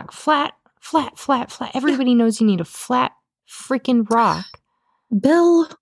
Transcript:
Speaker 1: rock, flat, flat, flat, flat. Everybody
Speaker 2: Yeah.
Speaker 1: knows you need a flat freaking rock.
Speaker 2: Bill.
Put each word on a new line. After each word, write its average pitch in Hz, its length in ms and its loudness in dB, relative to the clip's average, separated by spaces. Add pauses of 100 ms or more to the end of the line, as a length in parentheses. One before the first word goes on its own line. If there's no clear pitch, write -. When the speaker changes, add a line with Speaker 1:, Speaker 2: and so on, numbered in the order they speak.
Speaker 1:
rock, - 80 -20
flat, 294 420 -2 (260)
flat, 285 380 -6
flat, 247 320 -4
flat. - 240 -12
Everybody 262 380 0
Speaker 2:
Yeah. 240 60 4
Speaker 1:
knows 226 220 2
you 226 60 4
need 190 140 2
a 170 40 -6
flat - 460 -4 (400)
freaking 240 580 -2
rock. 202 360 0 (760)
Speaker 2:
Bill. 339 460 4 (160)